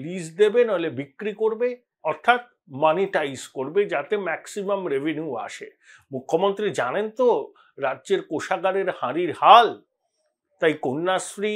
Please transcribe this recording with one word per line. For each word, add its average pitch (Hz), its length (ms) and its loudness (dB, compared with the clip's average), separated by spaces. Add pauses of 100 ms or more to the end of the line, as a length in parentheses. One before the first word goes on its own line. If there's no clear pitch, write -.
লিজ 175 200 -8 (120)
দেবে, 214 280 6
নইলে 175 260 0
বিক্রি 143 420 -8 (100)
করবে, 220 260 0 (340)
অর্থাৎ 240 400 0 (400)
মানিটাইজ 156 600 0 (140)
করবে, 147 240 -2 (140)
যাতে 143 220 -4
ম্যাক্সিমাম 196 680 -6
রেভিনিউ 147 480 -4
আসে। 113 340 -12 (440)
মুখ্যমন্ত্রী 196 540 -2 (140)
জানেন 147 300 -2
তো 220 440 0 (240)
রাজ্যের 135 440 -2
কোষাগারের 185 680 -2 (100)
হাঁড়ির 143 420 -2
হাল, 208 280 10 (920)
তাই 160 140 2 (120)
কন্যাশ্রী, 180 680 -2